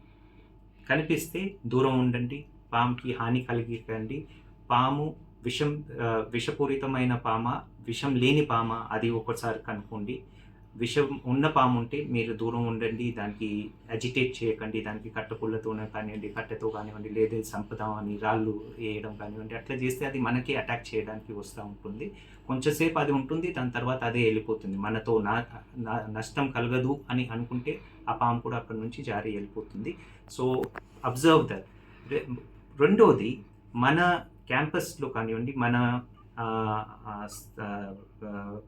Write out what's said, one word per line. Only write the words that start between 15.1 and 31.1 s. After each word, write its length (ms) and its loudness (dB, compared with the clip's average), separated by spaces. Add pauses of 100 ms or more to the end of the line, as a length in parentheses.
కానివ్వండి, 360 -6
కట్టెతో 400 -4
కానివ్వండి, 400 -8
లేదా 280 2
చంపుదామని 800 -4
రాళ్ళు 460 0 (160)
వేయడం 380 -6
కానివ్వండి, 380 -10
అట్లా 200 -6
చేస్తే 300 -2
అది 140 -4
మనకి 360 0
అటాక్ 400 -4
చేయడానికి 380 -4
వస్తూ 280 -10
ఉంటుంది. 500 -10 (360)
కొంచెంసేపు 520 2
అది 120 2
ఉంటుంది, 420 0
దాని 180 -2
తర్వాత 320 -2
అదే 200 2
వెళ్ళిపోతుంది. 540 0
మనతో 440 2
నా-, 360 -2 (200)
నా-, 400 -4
నష్టం 340 -2
కలగదు 480 2 (100)
అని 220 0
అనుకుంటే 480 -4 (300)
ఆ 40 0
పాము 260 2
కూడా 180 -4
అక్కడ 180 -6
నుంచి 280 -6
జారి 280 -4
వెళ్ళిపోతుంది. 640 -8 (460)
So, 60 4 (640)
observe 320 8